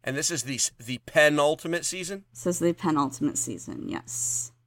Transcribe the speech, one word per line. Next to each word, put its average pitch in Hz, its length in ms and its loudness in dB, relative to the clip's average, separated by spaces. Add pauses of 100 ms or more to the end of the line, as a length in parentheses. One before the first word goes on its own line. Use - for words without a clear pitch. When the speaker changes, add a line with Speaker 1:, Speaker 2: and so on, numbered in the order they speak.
Speaker 1:
And 135 120 -4
this 151 140 -2
is 156 140 -4
the 131 120 -6
s-, - 220 0
the 120 280 -6
penultimate 151 760 4
season? 185 480 -6
Speaker 2:
This - 140 -6
is 180 140 0
the 170 120 4
penultimate 147 680 0
season, - 500 -8
yes. - 640 -6 (140)